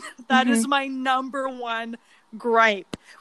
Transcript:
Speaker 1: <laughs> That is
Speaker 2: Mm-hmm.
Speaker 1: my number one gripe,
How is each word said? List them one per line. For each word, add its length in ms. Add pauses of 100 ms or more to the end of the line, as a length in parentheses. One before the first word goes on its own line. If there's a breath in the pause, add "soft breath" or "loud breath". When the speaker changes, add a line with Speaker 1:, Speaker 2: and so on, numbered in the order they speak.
Speaker 1:
<laughs> 220
That 200
is 140
Speaker 2:
Mm-hmm. 80
Speaker 1:
my 180
number 600
one 500 (400 soft breath)
gripe, 600 (240 loud breath)